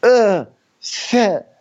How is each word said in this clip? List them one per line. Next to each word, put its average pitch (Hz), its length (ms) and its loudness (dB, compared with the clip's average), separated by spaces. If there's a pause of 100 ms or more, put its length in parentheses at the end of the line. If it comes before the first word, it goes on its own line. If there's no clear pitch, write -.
Ugh, 214 460 2 (320)
shit - 640 -4 (140)